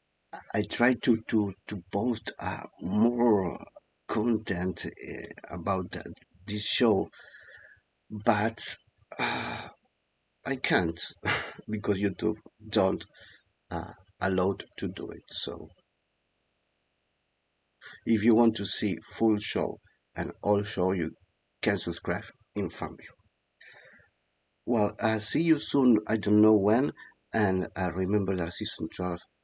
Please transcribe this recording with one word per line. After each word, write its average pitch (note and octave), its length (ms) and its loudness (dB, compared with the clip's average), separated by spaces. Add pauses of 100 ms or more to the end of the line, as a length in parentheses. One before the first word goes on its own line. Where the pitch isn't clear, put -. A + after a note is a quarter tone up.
(540)
I G#2+ 100 2
try B2 300 2 (100)
to, A2+ 260 4
to, G#2 240 2 (140)
to G2 240 -10
post, A2 480 -2
uh, F#2 240 -6 (180)
more G#2+ 760 2 (500)
content, G#2+ 800 -2
uh, - 680 -12
about F#2 360 -2
the, - 120 -8 (420)
this G#2 200 -6
show, G#3+ 440 4 (1000)
but, G#2+ 680 -2 (420)
uh, A#2 500 -4 (760)
I C3+ 120 -4
can't G2+ 420 0 (240)
<laughs> - 460 -4
because G#2 300 0
YouTube G2 380 0 (320)
don't, G2 360 2 (680)
uh, - 220 -8 (260)
allow F#2+ 360 2 (220)
to G2 100 -6
do - 220 -8
it. - 200 -14
So - 400 -10 (2250)
if A2+ 180 2
you A2+ 120 6
want A#2 220 6
to G2+ 80 -4
see G2 320 -2 (180)
full A2 220 2
show - 420 -4 (360)
and F2 160 -6 (100)
all G#2 220 2
show, F#2 280 0
you E2+ 200 -2 (500)
can G2+ 160 0
subscribe - 480 -6 (300)
in G2 140 -4
FanView. - 440 -12 (1500)
Well, G#2+ 340 0
uh, A2 200 0
see C#3+ 240 0
you D#3+ 160 4
soon. B2+ 480 4
I A2+ 100 2
don't G#2 240 4
know G#2+ 160 8
when, A2+ 340 2 (400)
and, F#2+ 360 2 (100)
uh, F#2 160 -2
remember F#2+ 420 0
that E2+ 180 -2
season - 400 -6
twelve F2+ 280 -4 (220)